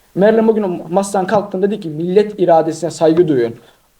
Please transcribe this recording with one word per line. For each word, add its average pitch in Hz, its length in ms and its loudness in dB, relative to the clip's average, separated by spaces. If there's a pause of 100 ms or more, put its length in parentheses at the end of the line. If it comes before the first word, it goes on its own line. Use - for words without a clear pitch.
(140)
Meral 202 180 4
Hanım 226 160 2
o 220 60 2
gün 180 380 -4
masadan 196 340 -2
kalktığında 202 440 -2
dedi 220 100 -6
ki, 165 80 -10
"Millet 185 520 -2
iradesine 160 500 2
saygı 165 380 2
duyun. 117 260 0 (460)